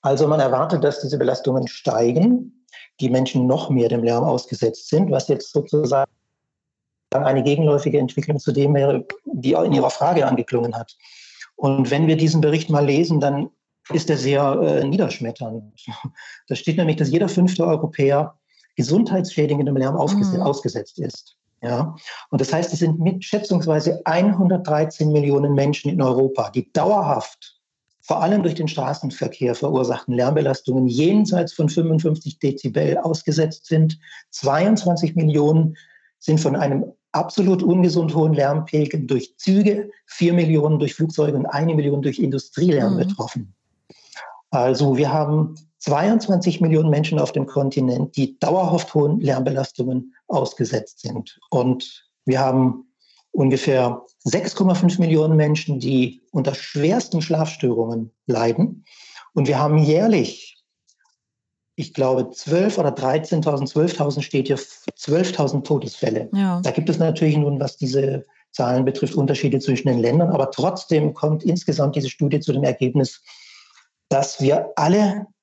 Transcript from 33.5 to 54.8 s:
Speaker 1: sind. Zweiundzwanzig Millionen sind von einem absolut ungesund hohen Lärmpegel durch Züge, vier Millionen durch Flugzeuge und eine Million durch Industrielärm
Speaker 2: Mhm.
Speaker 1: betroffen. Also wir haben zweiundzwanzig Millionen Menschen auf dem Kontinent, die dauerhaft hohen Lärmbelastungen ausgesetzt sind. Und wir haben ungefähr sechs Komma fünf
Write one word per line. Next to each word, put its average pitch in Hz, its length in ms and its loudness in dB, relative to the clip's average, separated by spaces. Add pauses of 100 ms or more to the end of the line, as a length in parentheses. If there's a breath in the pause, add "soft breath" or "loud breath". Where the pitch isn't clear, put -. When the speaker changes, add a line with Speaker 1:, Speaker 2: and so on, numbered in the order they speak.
Speaker 1:
sind. 160 320 2 (320 loud breath)
Zweiundzwanzig 170 840 0
Millionen 156 640 2 (420 loud breath)
sind 156 200 0
von 139 160 0
einem 139 360 -2 (220)
absolut 185 500 0
ungesund 170 520 2
hohen 156 180 2
Lärmpegel 147 720 0
durch - 320 -4
Züge, 202 520 2 (160 loud breath)
vier 170 280 0
Millionen 156 460 4
durch 143 160 -2
Flugzeuge 151 420 -2
und - 80 -2
eine 160 280 -2
Million 143 280 0
durch 139 180 -2
Industrielärm 143 760 0
Speaker 2:
Mhm. 180 40 -2
Speaker 1:
betroffen. 139 580 -6 (960 loud breath)
Also 131 460 2
wir 139 140 0
haben 151 440 0 (240)
zweiundzwanzig 180 840 0
Millionen 160 280 4
Menschen 151 300 0
auf - 120 -2
dem 139 140 -4
Kontinent, 135 680 -2
die - 240 -2
dauerhaft 170 540 0
hohen 151 260 2
Lärmbelastungen 131 960 -2 (140 loud breath)
ausgesetzt - 720 -4
sind. - 380 -10 (100)
Und 127 560 -2 (200)
wir 131 140 0
haben 131 460 0 (460 soft breath)
ungefähr 131 680 0 (180)
sechs - 360 -4
Komma 185 200 2
fünf 175 220 2